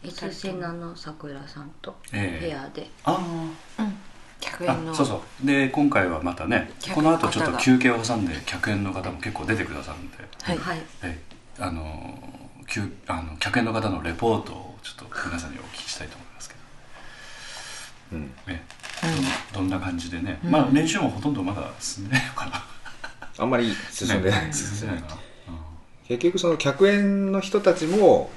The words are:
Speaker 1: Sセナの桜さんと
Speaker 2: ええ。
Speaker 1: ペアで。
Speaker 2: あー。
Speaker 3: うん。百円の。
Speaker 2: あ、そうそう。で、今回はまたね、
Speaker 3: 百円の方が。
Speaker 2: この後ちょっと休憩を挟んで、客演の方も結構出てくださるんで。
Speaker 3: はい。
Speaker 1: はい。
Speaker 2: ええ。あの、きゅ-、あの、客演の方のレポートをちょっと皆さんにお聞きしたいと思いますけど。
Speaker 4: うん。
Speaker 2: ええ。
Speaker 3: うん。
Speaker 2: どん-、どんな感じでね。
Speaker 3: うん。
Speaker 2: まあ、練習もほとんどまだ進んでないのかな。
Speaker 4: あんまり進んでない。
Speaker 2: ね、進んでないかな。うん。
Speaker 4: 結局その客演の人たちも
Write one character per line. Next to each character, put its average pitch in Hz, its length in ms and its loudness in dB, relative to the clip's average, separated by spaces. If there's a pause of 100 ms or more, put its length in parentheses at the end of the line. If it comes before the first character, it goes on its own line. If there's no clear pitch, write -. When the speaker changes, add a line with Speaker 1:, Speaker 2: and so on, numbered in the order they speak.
Speaker 1:
S 175 280 -8
セ 190 200 -6
ナ 175 200 -6
の 170 220 -8
桜 143 540 -12
さ 147 120 -14
ん 143 100 -12 (100)
と - 160 -12 (160)
Speaker 2:
え 90 300 -2
え。 170 80 -2
Speaker 1:
ペ 147 40 -6
ア 135 140 -8
で。 - 220 -12 (140)
Speaker 2:
あ 170 120 4 (640)
ー。 220 40 0
Speaker 3:
う 214 40 2
ん。 196 100 -4 (440)
百 - 260 -4
円 165 180 0
の。 160 80 -4
Speaker 2:
あ、 - 20 -4
そ 151 80 2
う - 40 4
そ 101 160 -2 (200)
う。 135 40 2
で、 139 240 6
今 147 180 6
回 98 200 6
は 80 140 0
ま 87 120 0
た 80 120 -6
ね、 92 240 2 (120)
Speaker 3:
百 - 160 -2
円 151 60 4
の 160 80 8
方 165 40 6
が。 - 20 -2
Speaker 2:
こ - 60 2
の - 60 2
後 - 20 -2
ち - 80 2
ょ - 20 4
っ 160 100 2
と 123 60 -2
休 127 200 10
憩 123 120 6
を 117 100 4
挟 113 160 0
ん 98 100 2
で、 78 180 -4
客 - 260 -2
演 101 140 2
の 95 80 -2
方 92 180 -4
も 82 80 -8
結 107 140 -6
構 - 140 -6
出 - 100 2
て 92 80 0
く 78 80 -6
だ 71 100 -8
さ 76 120 -8
る 76 40 -12
ん 92 120 -12
で。 - 80 -18 (240)
Speaker 3:
は 180 100 -2
い。 165 60 0
Speaker 1:
は 165 160 -4
い。 160 80 -6 (200)
Speaker 2:
え 82 200 -6 (360)
え。 - 40 -6
あ 87 80 -2
の、 78 520 -8 (460)
き - 100 -4
ゅ-、 104 40 -2 (260)
あ - 140 -4
の、 78 160 -8
客 - 200 0
演 113 60 4
の 113 80 0
方 110 160 0
の 85 140 -2
レ 82 100 -4
ポ 110 240 2
ー 87 60 -2
ト - 100 -10
を - 300 -14
ち - 80 -10
ょ - 20 -14
っ - 40 -16 (120)
と - 80 -10 (100)
皆 82 120 -4
さ 78 100 -8
ん 71 40 -10
に - 60 -10
お - 40 -12
聞 - 220 -14
き - 60 -8
し - 80 -4
た 78 60 -8
い 78 40 -10
と - 80 -14
思 - 80 -16
い - 40 -16
ま - 120 -16
す - 100 -12
け - 40 -18 (1600)
ど。 82 60 -6
Speaker 4:
う - 20 -4
ん。 67 100 -8 (160)
Speaker 2:
え 82 160 -8 (400)
え。 170 40 0
Speaker 3:
う 165 40 2
ん。 160 40 0 (400)
Speaker 2:
ど 98 80 -4
ん-、 - 80 -
ど 95 60 0
ん 92 40 -2
な 92 40 -6
感 87 140 -2
じ - 120 -6
で 82 100 -4
ね。 90 240 -4
Speaker 3:
う 87 40 0
ん。 - 20 2
Speaker 2:
ま 151 100 8
あ、 127 100 4
練 151 160 6
習 - 140 2
も 131 80 2
ほ - 120 -2
と 147 100 2
ん 143 40 2
ど 98 80 -2
ま 90 120 -2
だ 76 160 -6 (100)
進 - 240 -6
ん 104 40 -6
で 123 60 0
な 127 80 4
い 127 40 -4
の - 80 -8
か - 120 -4
な。 - 160 -6 (760)
Speaker 4:
あ - 60 0
ん 127 60 2
ま 127 60 4
り 117 180 4 (160)
進 - 160 -6
ん - 40 0 (120)
で 95 80 6
な 98 120 4
い。 80 40 -2
Speaker 2:
ね、 76 60 -4
進 - 240 -4
ん - 60 -6
で 110 40 -4
な 95 80 -2
い - 40 -4
か 80 100 -8
な。 - 60 -10
う - 20 -12
ん。 - 40 -12 (840)
Speaker 4:
結 120 180 0
局 180 140 4
そ 175 100 4
の 160 100 4
客 143 300 6
演 196 440 4
の 196 80 4
人 202 200 2
た 190 140 8
ち 156 120 0
も 170 500 8